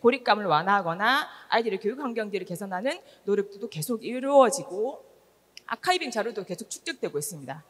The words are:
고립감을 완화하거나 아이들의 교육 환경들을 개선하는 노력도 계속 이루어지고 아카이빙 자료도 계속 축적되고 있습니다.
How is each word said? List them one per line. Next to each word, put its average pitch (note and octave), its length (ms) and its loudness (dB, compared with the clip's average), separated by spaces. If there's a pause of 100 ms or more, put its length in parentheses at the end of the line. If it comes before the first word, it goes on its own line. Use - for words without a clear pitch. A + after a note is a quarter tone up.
고립감을 A#3+ 420 4
완화하거나 F#3+ 840 2 (200)
아이들의 G#3 320 0
교육 B3+ 200 -4
환경들을 G#3+ 440 -4
개선하는 G3 540 -6 (260)
노력도 G3+ 460 -2
계속 B3 340 -6
이루어지고 B3 1000 4 (600)
아카이빙 E4 440 0
자료도 G#3+ 340 -2
계속 F3+ 240 -8
축적되고 G3 500 -6
있습니다. D3+ 520 -8